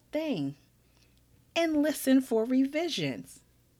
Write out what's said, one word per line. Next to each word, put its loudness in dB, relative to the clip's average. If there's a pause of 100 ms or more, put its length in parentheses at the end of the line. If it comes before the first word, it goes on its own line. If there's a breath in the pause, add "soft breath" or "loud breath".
(120)
thing -2 (1000 soft breath)
and 2
listen 2
for 0
revisions, -2 (400)